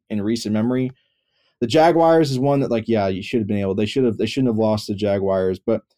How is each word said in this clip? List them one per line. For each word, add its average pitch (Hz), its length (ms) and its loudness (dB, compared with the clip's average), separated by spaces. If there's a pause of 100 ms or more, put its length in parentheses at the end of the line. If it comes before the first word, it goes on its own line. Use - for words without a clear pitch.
(100)
in 107 100 -4
recent 110 320 -4
memory. 127 400 -2 (680)
The 120 60 0
Jaguars 160 640 4
is 127 80 -2
one 139 220 0
that, 131 100 -2
like, 113 180 -2
yeah, 104 200 2
you 95 140 -4
should 120 180 -2
have 104 60 -2
been 104 120 -2
able, 98 160 -2
they 107 100 0
should 131 200 0
have, 113 120 0
they - 80 -2
shouldn't 127 240 -2
have 110 100 0
lost 107 280 0
the 107 80 -6
Jaguars. 95 640 -2
But - 240 -2 (160)